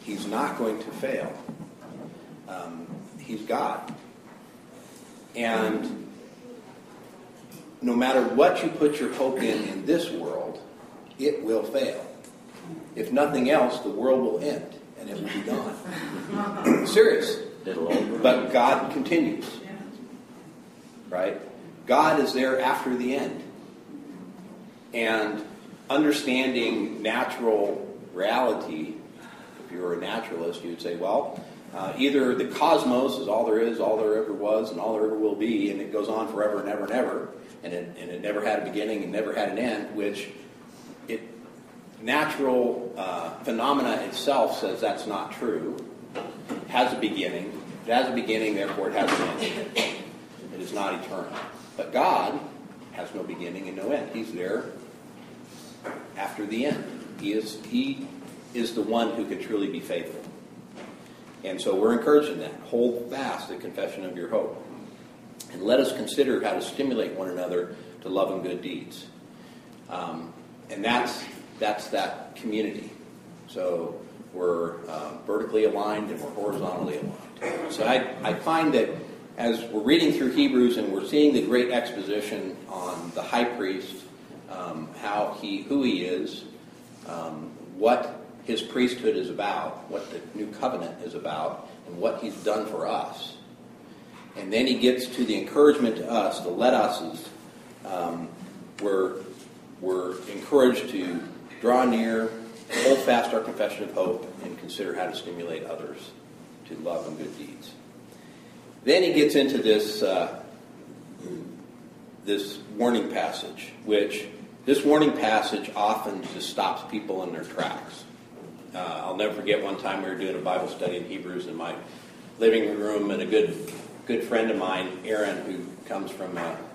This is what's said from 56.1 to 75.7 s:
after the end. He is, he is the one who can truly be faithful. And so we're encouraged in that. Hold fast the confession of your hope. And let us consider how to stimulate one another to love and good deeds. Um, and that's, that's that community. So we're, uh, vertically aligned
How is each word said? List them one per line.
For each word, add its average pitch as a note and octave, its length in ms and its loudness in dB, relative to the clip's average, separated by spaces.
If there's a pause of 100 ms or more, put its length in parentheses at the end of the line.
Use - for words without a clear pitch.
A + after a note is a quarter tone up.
after G2 280 -6
the A2+ 220 0
end. - 160 0 (360)
He G2+ 140 -2
is, A2 320 -2
he C3 420 0 (460)
is A#2 200 -2
the A2 80 0
one A2+ 340 2
who A2 100 -2
can - 160 -4
truly G2+ 260 0
be E2+ 120 -4
faithful. E2+ 420 -6 (1200)
And F#2 180 -4
so G2 140 2
we're A2 180 6
encouraged D3 360 6
in - 100 -4
that. - 140 -8 (140)
Hold A#2+ 440 2
fast C3 380 -4
the F2+ 80 -8
confession F#2+ 480 -6
of F2 120 -8
your F2 120 -6
hope. - 340 0 (880)
And F2+ 100 -8
let A#2+ 180 6
us - 160 4
consider B2 480 2
how G#2 100 2
to F#2 80 0
stimulate A2+ 520 0
one F#2 160 -4
another F2+ 460 -2 (260)
to F#2 80 -10
love F#2 220 2
and F#2 100 -4
good F2+ 200 -4
deeds. - 440 -10 (840)
Um, E2 440 -8 (360)
and G2 140 -6
that's, A#2+ 400 2 (360)
that's G#2+ 280 0
that - 480 -2
community. G#2+ 540 -4 (580)
So E2+ 520 -2 (340)
we're, E2+ 540 0
uh, D#2 380 -8
vertically G#2+ 400 4
aligned G#2 440 2